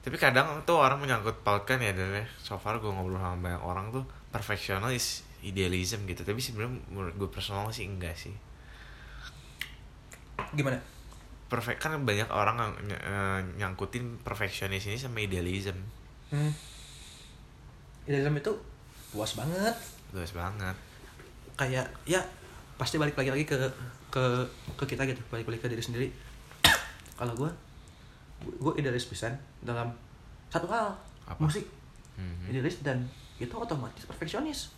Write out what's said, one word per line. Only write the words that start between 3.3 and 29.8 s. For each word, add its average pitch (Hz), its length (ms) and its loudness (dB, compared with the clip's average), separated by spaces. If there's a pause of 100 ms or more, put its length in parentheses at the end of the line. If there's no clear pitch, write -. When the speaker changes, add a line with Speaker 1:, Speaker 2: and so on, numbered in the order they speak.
Speaker 1:
banyak 87 220 0
orang 90 300 -2
tuh, 127 100 -2 (280)
perfeksionalis, 107 960 0 (180)
idealism 92 640 2
gitu. 90 180 -2
Tapi 104 160 0
sebenarnya 123 340 -2 (160)
menurut 92 280 -4
gua 98 140 0
personal 101 380 -2
sih 113 160 -4
enggak 90 300 -4
sih. 92 180 -10 (2250)
Speaker 2:
Gimana? 135 280 2 (680)
Speaker 1:
Perfek-, 117 320 0
kan 156 220 2
banyak 110 300 4
orang 104 260 6
yang 110 160 2 (140)
ny-, 104 160 -4
eh, 98 380 2 (160)
nyangkutin 104 640 -2
perfeksionis 98 640 0
ini 101 100 0
sama 123 240 -4
idealism. 95 560 2 (540)
Speaker 2:
Hmm. 151 200 4 (1600)
Idealism 143 320 4
itu 214 140 0 (600)
luas 107 220 0
banget. 180 400 2 (360)
Speaker 1:
Luas 87 200 -4
banget. 95 460 -2 (800)
Speaker 2:
Kayak, 127 320 2 (180)
ya, 185 180 6 (520)
pasti - 220 0
balik 147 180 4
lagi, 135 160 4
lagi 139 140 4
ke, 151 140 2 (500)
ke, 131 160 4 (500)
ke - 120 0
kita 131 180 0
gitu, 131 240 0
balik 113 180 -2
lagi 113 140 -2
ke 123 80 0
diri 117 160 0
sendiri. 120 240 0 (540)
<coughs> - 580 4
Kalau 120 160 2
gua, 143 140 2 (1040)
gua 147 180 2
idealis 123 300 2
pisan 117 300 -2 (260)
dalam 120 300 0 (580)